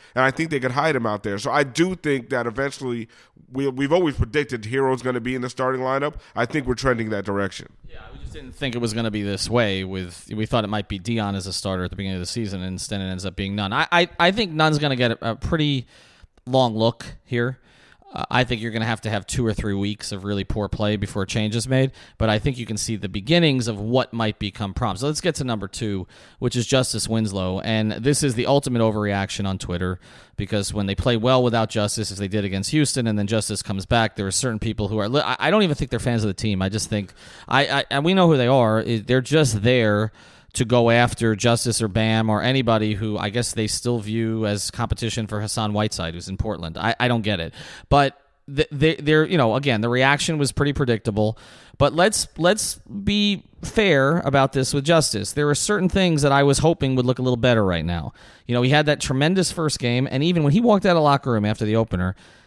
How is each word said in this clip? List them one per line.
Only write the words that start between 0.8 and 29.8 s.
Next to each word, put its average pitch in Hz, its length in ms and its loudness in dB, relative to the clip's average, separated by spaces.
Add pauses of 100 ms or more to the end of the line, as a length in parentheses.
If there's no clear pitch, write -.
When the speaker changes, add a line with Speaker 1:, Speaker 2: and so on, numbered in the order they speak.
Speaker 1:
him 117 80 -2
out 104 180 -2
there. 101 160 -4
So 117 120 -4
I 143 140 2
do 165 300 2
think 135 360 -2
that 120 160 -2
eventually, 120 640 -4 (440)
we, 139 160 -2
we've 135 240 0
always 170 240 4
predicted 127 460 -2
Herro's 131 400 0
gonna 127 180 -2
be 123 140 -4
in 123 80 -4
the 123 80 -6
starting 131 320 -2
lineup. 139 320 -2 (200)
I 117 120 0
think 139 200 -4
we're 127 80 0
trending 117 360 0
that 101 160 -4
direction. 101 420 -4 (180)
Speaker 2:
Yeah, - 140 -16 (100)
we - 100 -18
just - 120 -12
didn't 135 200 -16
think 127 220 -4
it 120 40 -4
was 113 160 -2
gonna 113 160 -2
be 104 120 -4
this 101 280 -4
way. 101 340 0
With, 92 500 -10
we 110 120 -4
thought 113 180 0
it 101 40 0
might 104 200 -4
be 101 100 -6
Dion 104 360 -2
as 92 120 -6
a 92 60 -8
starter 92 320 -4
at 87 60 -4
the - 60 -10
beginning 95 200 -4
of 90 60 -4
the 87 40 -6
season, 101 360 -6
and 92 60 -6
instead 95 340 -6
it - 20 -4
ends 92 220 -6
up 90 100 -8
being 98 180 -4
Nunn. 104 200 -4
I, 151 180 0
I, 175 160 2 (100)
I 175 140 4
think 202 200 -4
Nunn's 156 260 2
gonna 143 180 0
get 120 140 2
a, 113 220 -4
a - 40 -8
pretty 147 500 -2 (600)
long 127 280 2
look 110 300 0 (200)
here. 123 340 -2 (560)
Uh, - 160 -6
I 127 140 2
think 120 160 -2
you're 113 120 -6
gonna 110 120 -2
have 113 180 -4
to 110 80 -6
have 104 160 -4
two 123 200 -2
or 110 80 0
three 104 180 -2
weeks 101 400 -4
of 95 120 -10
really 101 200 -4
poor 101 240 -4
play 107 280 -2
before 98 260 -4
a 95 40 -2
change 107 300 -2
is 113 100 -2
made, 131 260 2 (260)
but 113 100 2
I 107 100 2
think 127 200 -2
you 117 80 -8
can 104 100 -6
see 110 200 -4
the 95 120 -8
beginnings 127 600 0
of 104 120 -6
what 120 320 0
might 110 260 -2
become 98 360 -8
problems. 101 260 -4
So 135 60 -4
let's 151 160 -4
get 165 140 0
to 139 80 -4
number 107 220 -4
two, 98 400 -6 (320)
which 123 160 -2
is 120 120 0
Justice 123 420 0
Winslow, 98 520 -2
and 110 320 -2
this 139 300 0
is 135 120 0
the 117 100 -2
ultimate 135 360 0
overreaction 104 640 0
on 95 100 -2
Twitter, 90 420 -4 (380)